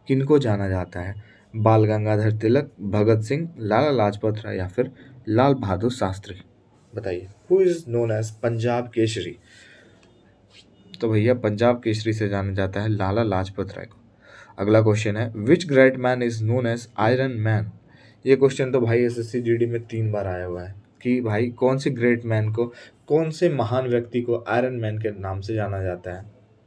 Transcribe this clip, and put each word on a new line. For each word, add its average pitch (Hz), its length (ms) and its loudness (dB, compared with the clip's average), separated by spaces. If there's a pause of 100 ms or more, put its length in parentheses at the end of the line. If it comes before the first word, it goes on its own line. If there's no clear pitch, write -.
किनको 135 300 4
जाना 104 300 0
जाता 90 320 -4
है? 98 360 -12 (200)
बाल 110 280 4
गंगाधर 107 480 0
तिलक, 110 480 0
भगत 107 420 2
सिंह, 160 360 -4
लाला 113 320 2
लाजपत 107 540 0
राय 104 120 -8
या 92 120 -4
फिर 123 220 -2 (380)
लाल 127 260 4
बहादुर 101 360 -2
शास्त्री? 98 440 -6 (600)
बताइए, 95 340 -8 (240)
who 190 120 4
is 175 120 2 (120)
known 113 320 0
as 110 100 -4
पंजाब 120 580 -2
केसरी? 110 500 -2 (1600)
तो 117 80 0
भैया, 110 260 4
पंजाब 117 500 2
केसरी 107 280 -2
से 110 160 -2
जाना 98 240 -4
जाता 98 280 -2
है 107 80 -2
लाला 101 340 0
लाजपत 95 540 -4
राय - 100 -14
को। - 100 -20 (600)
अगला 107 220 6
क्वेश्चन 107 360 2
है, 117 160 -4
which 113 280 2
great 131 340 6
man 127 220 0
is 120 180 -2
known 113 280 0
as 117 180 -2 (200)
Iron 127 300 2
Man? 107 340 0 (640)
ये 131 100 6
क्वेश्चन 131 360 2
तो 131 80 4
भाई 117 180 2
एसएससी 117 420 -2
जीडी 117 260 2
में 113 200 -4
तीन 110 260 -4
बार 101 140 -4
आया 90 180 -6
हुआ 90 180 -8
है 95 120 -12 (280)
कि 123 180 0
भाई, 113 300 0
कौन 127 280 0
से 143 120 -2
ग्रेट 120 340 2
मैन 110 280 0
को, 117 200 -2 (360)
कौन 160 220 2
से 170 180 0
महान 127 380 -2
व्यक्ति 120 340 -2
को 117 280 -2
आयरन 123 240 0
मैन 110 260 -4
के 104 220 -6
नाम 95 200 -6
से 113 140 -6
जाना 98 280 -4
जाता 90 360 -8
है? 101 60 -16 (420)